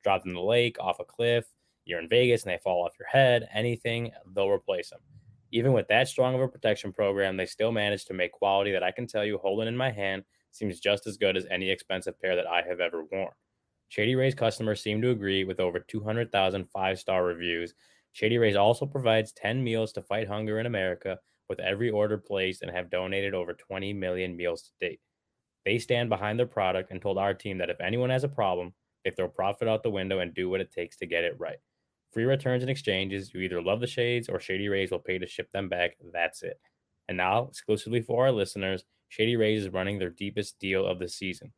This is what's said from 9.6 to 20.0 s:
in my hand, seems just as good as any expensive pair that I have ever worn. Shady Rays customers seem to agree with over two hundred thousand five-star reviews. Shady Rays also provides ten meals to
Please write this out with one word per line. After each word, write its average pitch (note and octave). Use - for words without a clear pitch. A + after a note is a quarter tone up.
in A#2
my B2+
hand, G2
seems F#2+
just G2+
as G2
good F#2+
as F#2
any F#2
expensive F#2
pair F#2
that F2
I F2
have F2
ever E2+
worn. F#2+
Shady A2+
Rays C3
customers A2
seem G#2+
to B2
agree G2
with F#2
over F2
two -
hundred A2
thousand F#2+
five-star F#2+
reviews. E2+
Shady A2+
Rays G#2+
also G#2+
provides A2+
ten B2
meals A2+
to G2